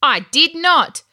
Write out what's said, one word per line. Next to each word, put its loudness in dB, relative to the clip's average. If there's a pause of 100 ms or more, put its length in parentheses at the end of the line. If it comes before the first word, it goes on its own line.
I 0 (100)
did 0
not 0